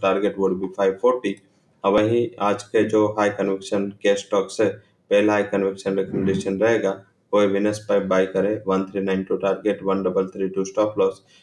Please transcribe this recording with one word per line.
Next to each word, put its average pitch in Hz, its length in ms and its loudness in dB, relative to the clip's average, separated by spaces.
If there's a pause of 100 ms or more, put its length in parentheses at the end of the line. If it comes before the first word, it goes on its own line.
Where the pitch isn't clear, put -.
target 98 360 0
would 92 160 0
be 95 120 -4 (120)
five 98 120 2
forty। 123 400 0 (520)
अब 98 80 2
वहीं 113 360 2 (120)
आज 101 220 0
के 107 220 2
जो 107 220 4 (120)
हाई 104 120 2
कन्विक्शन 98 560 -2
के 101 300 0
स्टॉक्स 98 440 -2
है, 104 80 2 (420)
पहला 104 220 4
हाई 104 100 2
कन्विक्शन 98 560 -2
रिकमेंडेशन 95 600 -2
रहेगा, 107 460 0 (300)
वो 104 60 4
है 101 80 4
Venus 104 280 0 (140)
Pipe, 101 120 2
बाय 95 240 2
करें, 98 400 -2
वन 95 180 0
थ्री 98 160 -6
नाइन 95 220 -2
टू 92 140 -4
टारगेट, 98 460 -2
वन 98 200 0
डबल 92 240 0
थ्री 95 220 -4
टू 95 160 -4
स्टॉप 107 340 -2
लॉस। 95 240 0 (200)